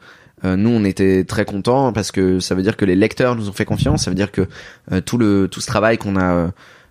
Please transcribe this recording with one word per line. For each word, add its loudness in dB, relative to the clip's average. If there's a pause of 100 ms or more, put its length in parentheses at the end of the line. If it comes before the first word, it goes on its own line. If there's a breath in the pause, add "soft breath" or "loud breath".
(440 soft breath)
Euh, 0
nous, 2
on 2
était 2
très -4
contents 0
parce -4
que 2
ça -4
veut 0
dire 0
que -2
les 2
lecteurs 2
nous -6
ont -8
fait -4
confiance. 0
Ça -4
veut -2
dire -2
que, 0 (460 loud breath)
euh, 0
tout -2
le, 4
tout -10
ce -8
travail 2
qu'on -4
a, 2
euh, 2 (420 soft breath)